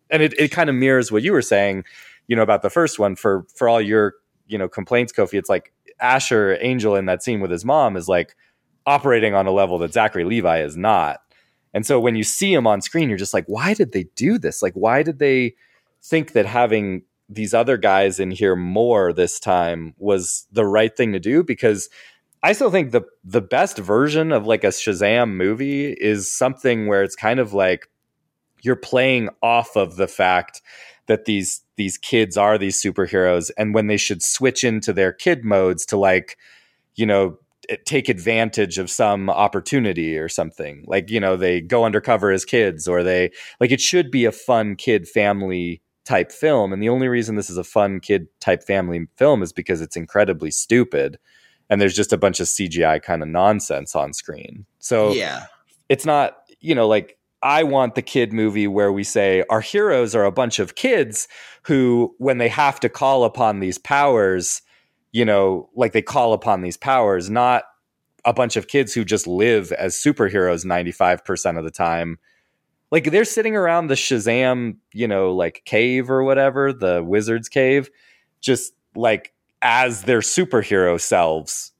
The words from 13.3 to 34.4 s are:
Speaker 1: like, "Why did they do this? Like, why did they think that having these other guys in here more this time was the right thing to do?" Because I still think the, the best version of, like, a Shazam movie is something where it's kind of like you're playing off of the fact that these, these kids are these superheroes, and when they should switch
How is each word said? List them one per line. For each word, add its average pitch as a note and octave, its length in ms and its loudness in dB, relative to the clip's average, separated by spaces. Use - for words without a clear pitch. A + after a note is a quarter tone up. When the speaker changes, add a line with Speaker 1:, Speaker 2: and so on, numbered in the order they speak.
Speaker 1:
like, G#2+ 120 0
"Why F3 280 -2
did D#3+ 180 -2
they F#2 120 -4
do G3 240 0
this? - 240 -6
Like, F#2 120 -2
why A2+ 280 2
did D3 160 -4
they C3 380 0
think - 300 -2
that G#2 140 4
having G#2 560 0
these G#2 240 -8
other A#2+ 240 2
guys G2 440 2
in F#2 100 -2
here F#2+ 260 2
more F#2+ 560 2
this F2 280 -2
time E2+ 580 -2
was F#2+ 540 -2
the G#2+ 120 0
right G#2+ 320 2
thing A2+ 160 0
to F#2+ 80 -4
do?" B2+ 220 0
Because A2 480 -2
I F3+ 100 2
still A3 180 0
think D#3+ 220 0
the, A#2 100 2
the F#2+ 160 0
best B2 380 -2
version D3 520 0
of, G#2+ 160 0
like, A2 180 2
a G2+ 40 4
Shazam G#2 640 0
movie C3+ 600 -2
is G#2 380 -2
something B2 560 -2
where G2+ 160 2
it's F#2+ 140 -4
kind A#2 240 -2
of G#2 140 -4
like F#2 340 0
you're B2 140 0
playing B2+ 540 0
off A#2 340 2
of F2 200 0
the F#2 100 0
fact F2+ 540 0
that G#2+ 180 0
these, G2+ 380 -2
these G2 200 -4
kids G#2+ 400 0
are G#2 220 4
these F#2+ 220 -2
superheroes, F2+ 760 0
and G#2+ 180 -2
when A2 120 2
they G#2+ 100 0
should G2 260 -4
switch - 400 -2